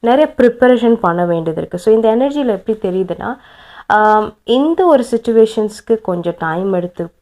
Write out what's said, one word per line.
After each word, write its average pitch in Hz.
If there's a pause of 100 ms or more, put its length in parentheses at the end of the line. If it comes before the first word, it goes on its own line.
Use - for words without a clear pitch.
நிறைய 285
ப்ரிப்பரேஷன் 247
பண்ண 175
வேண்டியது 165
இருக்கு. 175
So, 220
இந்த 220
எனர்ஜில 277
எப்படி 214
தெரியுதுன்னா, 185 (500)
ஆம், 214 (100)
இந்த 311
ஒரு 285
சிட்யுவேஷன்ஸ்க்கு 220
கொஞ்சம் 175
டைம் 175
எடுத்து 175